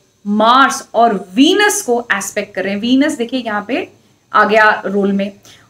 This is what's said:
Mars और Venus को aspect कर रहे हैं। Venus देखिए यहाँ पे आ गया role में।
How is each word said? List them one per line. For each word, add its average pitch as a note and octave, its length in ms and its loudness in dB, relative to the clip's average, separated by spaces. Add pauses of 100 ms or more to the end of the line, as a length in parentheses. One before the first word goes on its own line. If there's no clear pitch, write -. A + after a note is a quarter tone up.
(280)
Mars A3+ 640 2
और A3 400 0
Venus G4 480 2
को A#3+ 320 -2
aspect G3+ 420 -6
कर F#3 80 -4
रहे G3 100 -4
हैं। G3+ 80 -6
Venus C4+ 320 2
देखिए A#3+ 320 -6
यहाँ G#3 220 -6
पे D#4+ 200 -4 (460)
आ G#3 120 4
गया G#3+ 400 2
role G3+ 260 -2
में। G3+ 200 -4 (380)